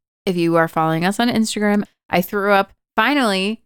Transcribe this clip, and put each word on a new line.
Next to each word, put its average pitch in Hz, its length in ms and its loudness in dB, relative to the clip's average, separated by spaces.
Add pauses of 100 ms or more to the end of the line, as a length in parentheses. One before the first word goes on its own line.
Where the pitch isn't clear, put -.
(260)
if 185 100 -2
you 170 200 2
are 165 120 2
following 160 360 -2
us 196 140 0
on 240 100 0
Instagram, 214 540 0 (280)
I 175 100 0
threw 202 320 -2
up, 196 200 0 (220)
finally, 220 720 0